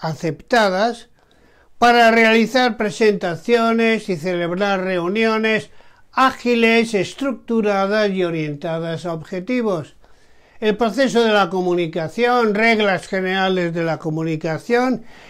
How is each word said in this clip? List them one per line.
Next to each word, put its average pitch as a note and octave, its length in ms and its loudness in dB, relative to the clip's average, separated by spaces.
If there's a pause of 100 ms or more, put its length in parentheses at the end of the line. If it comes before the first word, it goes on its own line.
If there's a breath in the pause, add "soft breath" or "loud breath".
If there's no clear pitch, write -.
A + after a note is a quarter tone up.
aceptadas, F#3+ 1080 -2 (720 soft breath)
para A#3+ 320 6
realizar A3+ 680 4
presentaciones A3 1300 0
y F#3 80 -4
celebrar F3+ 680 -2
reuniones G#3+ 880 -2 (420 soft breath)
ágiles, A#3 840 2
estructuradas G#3 1160 0
y F#3 140 -2
orientadas E3 800 -6
a F3 80 -6
objetivos. F#3 840 -6 (600 soft breath)
El G#3+ 180 0
proceso A3 460 0
de A3 100 2
la G3+ 180 2
comunicación, F#3 1040 -2
reglas G#3+ 540 0
generales F#3 680 -2
de E3+ 80 -4
la D#3+ 160 -2
comunicación D#3+ 1040 -4 (260 loud breath)